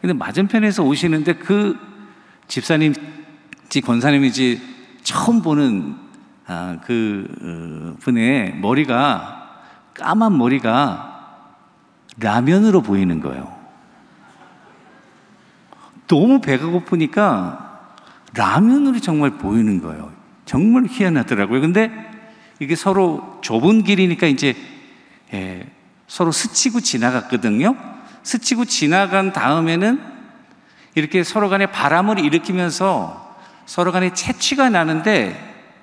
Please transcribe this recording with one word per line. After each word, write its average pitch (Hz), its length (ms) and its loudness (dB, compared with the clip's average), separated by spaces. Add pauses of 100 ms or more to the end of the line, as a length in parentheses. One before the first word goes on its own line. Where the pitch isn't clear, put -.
근데 180 140 0
맞은편에서 190 680 0
오시는데 156 520 2
그 202 440 0 (680)
집사님인지 - 1400 -4
권사님인지 127 760 2 (420)
처음 233 400 0
보는, 123 540 0 (500)
아, 87 380 -8
그, 85 1120 -6
어, - 40 -20
분의 117 560 0
머리가, 123 880 -2 (500)
까만 214 420 0
머리가 120 1080 -2 (760)
라면으로 147 600 4
보이는 98 380 0
거예요. 67 340 -10 (2500)
너무 220 340 4
배가 135 260 -2
고프니까 170 1120 -2 (540)
라면으로 226 680 2
정말 151 300 0
보이는 104 500 0
거예요. 78 320 -12 (320)
정말 226 440 4
희한하더라고요. 131 720 0
근데 190 300 2 (680)
이게 147 160 -4
서로 180 680 0
좁은 175 440 2
길이니까 180 420 2
이제, 139 280 2 (760)
예, 95 340 -10 (400)
서로 170 240 -2
스치고 233 500 -2
지나갔거든요. 123 960 0 (460)
스치고 240 440 -2
지나간 190 680 0
다음에는 165 680 0 (960)
이렇게 160 300 0
서로 208 240 -2
간에 196 180 2
바람을 190 520 0
일으키면서 165 1160 -2 (300)
서로 175 260 -2
간에 185 200 0
채취가 262 580 -2
나는데 160 840 0 (300)